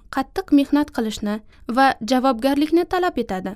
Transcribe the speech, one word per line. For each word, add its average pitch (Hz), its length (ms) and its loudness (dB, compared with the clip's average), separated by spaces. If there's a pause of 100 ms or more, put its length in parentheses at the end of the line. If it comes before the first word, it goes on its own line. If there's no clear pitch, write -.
(100)
qattiq - 420 -4
mehnat 285 380 4
qilishni 214 440 -4 (320)
va 262 200 2 (140)
javobgarlikni 269 840 0
talab 349 340 -2
etadi. 196 380 -6